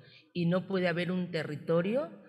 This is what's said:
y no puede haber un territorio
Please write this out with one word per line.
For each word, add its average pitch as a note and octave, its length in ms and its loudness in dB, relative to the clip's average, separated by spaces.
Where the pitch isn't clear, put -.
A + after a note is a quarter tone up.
y F3 140 0
no F3+ 220 2
puede F#3 200 2
haber E3+ 220 0
un F3+ 200 -2
territorio E3+ 800 0